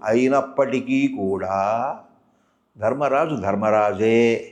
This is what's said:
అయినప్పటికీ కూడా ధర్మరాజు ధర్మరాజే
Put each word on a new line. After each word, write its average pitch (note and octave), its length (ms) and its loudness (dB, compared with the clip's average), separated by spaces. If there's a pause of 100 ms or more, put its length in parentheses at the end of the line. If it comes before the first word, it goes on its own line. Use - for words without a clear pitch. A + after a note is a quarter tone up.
అయినప్పటికీ B2+ 960 0 (200)
కూడా F#2+ 340 -2 (1200)
ధర్మరాజు C#3 680 -2
ధర్మరాజే G#2+ 720 2 (320)